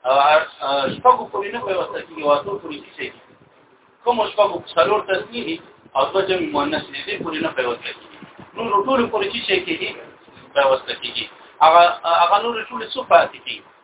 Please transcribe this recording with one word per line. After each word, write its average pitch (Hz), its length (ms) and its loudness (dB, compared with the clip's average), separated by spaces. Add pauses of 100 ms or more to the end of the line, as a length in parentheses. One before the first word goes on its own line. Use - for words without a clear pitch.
آه، 143 400 4 (160)
آه، 139 260 -2
شپږو 247 440 2
پورې 202 220 -8
نه 233 60 -8
پیوستل 180 420 -6
کېږي، 160 220 -14
او 147 80 2
اتو 143 320 0
پورې 156 200 -12
چې - 140 -20
شي. - 160 -10 (920)
کوم 233 240 2
شپږو؟ 196 300 2 (180)
څلور 185 260 4
تثنیې 220 460 -4
دي 160 140 -8 (340)
او 139 100 2
دوه 190 160 0
جمع 185 300 -2
مؤنث 147 400 -2
دي، 139 160 -12
دې 202 160 -8
پورې 160 200 -6
نه 160 60 -2
پیوستل 123 500 -4
کېږي. - 180 -20 (380)
نور 214 300 0
ټولو 254 260 2
پورې 196 220 -2
چې 233 140 -8
شي 185 180 0
کېږي، - 300 -6 (580)
پیوستل 131 480 2
کېږي. 120 240 -8 (360)
هغه، 160 220 8 (200)
هغه 170 400 2
نور 233 120 -4 (140)
ټولې 233 240 -10
څو 254 100 -6
پاتې - 420 4
کېږي؟ 113 160 -14 (220)